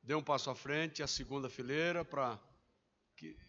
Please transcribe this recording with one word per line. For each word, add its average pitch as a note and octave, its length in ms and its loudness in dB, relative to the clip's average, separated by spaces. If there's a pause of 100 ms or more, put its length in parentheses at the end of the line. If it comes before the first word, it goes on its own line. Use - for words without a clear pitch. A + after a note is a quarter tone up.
Dê B2+ 100 0
um D3+ 80 2
passo C3+ 280 2
à B2+ 40 0
frente, D3+ 480 0
a C#3 40 0
segunda C3 420 -2
fileira, D#3 560 0
pra B2+ 340 0 (800)
que, D#2+ 200 -12 (120)